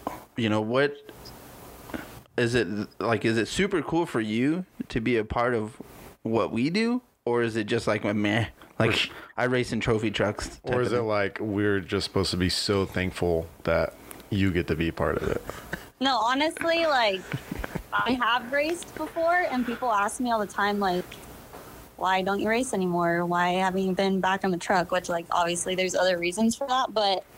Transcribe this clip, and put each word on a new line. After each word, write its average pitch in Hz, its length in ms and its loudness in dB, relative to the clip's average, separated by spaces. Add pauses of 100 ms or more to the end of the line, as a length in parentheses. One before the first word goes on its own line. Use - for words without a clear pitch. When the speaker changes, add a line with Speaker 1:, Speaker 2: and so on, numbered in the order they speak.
(360)
Speaker 1:
you 113 120 0
know, 107 140 4
what 135 340 2 (1400)
is 120 180 2
it, 117 120 4 (340)
like, 107 240 0
is 113 140 4
it 104 80 2
super 185 360 0
cool 165 240 0
for 131 140 -2
you 127 440 0 (240)
to 123 120 -2
be 117 180 0
a 107 60 0
part 123 300 0
of 107 260 -4 (420)
what 110 280 0
we 123 200 0
do? 226 320 0 (240)
Or 120 160 2
is 113 140 0
it 110 80 0
just 113 220 0
like, 104 180 2
meh, 104 420 2 (320)
like, 113 120 4
Speaker 2:
Or - 40 2
sh- - 160 0 (260)
Speaker 1:
I 113 80 0
race 127 280 0
in 113 80 0
trophy 110 300 2
trucks - 540 -2
Speaker 2:
Or 131 80 -2
Speaker 1:
type 123 80 2
Speaker 2:
is 123 80 2
Speaker 1:
of 104 60 0
Speaker 2:
it - 60 2
Speaker 1:
thing? 113 60 -2
Speaker 2:
like, 101 340 0
we're 104 400 2
just 90 260 -2
supposed 95 260 0
to 90 60 -2
be 90 100 4
so 98 380 2
thankful 87 600 0 (180)
that 82 280 2 (380)
you 98 200 4
get 87 180 2
to 85 60 2
be 80 160 0
part 78 280 0
of - 100 -2
it? - 140 -4 (580)
Speaker 3:
No, 262 180 2
honestly, 320 680 0
like, 226 340 2 (720)
I 208 200 0
have 240 400 0
raced 302 420 -2
before, 330 560 0
and 254 160 0
people 240 260 -2
ask 202 260 0
me 247 140 0
all 226 80 2
the 202 60 0
time, 202 340 0
like, 180 240 0 (920)
"Why 190 240 2
don't 196 180 0
you 208 80 0
race 240 240 2
anymore? 175 540 2
Why 175 240 2
haven't 185 320 2
you 190 100 2
been 190 280 2
back 190 240 2
on 196 60 2
the 175 60 2
truck?" 175 340 0
Which, 180 200 -2
like, 170 200 -2
obviously 175 440 0
there's 180 200 0
other 185 240 4
reasons 208 380 2
for 277 120 -4
that, 254 260 2
but 202 280 2 (160)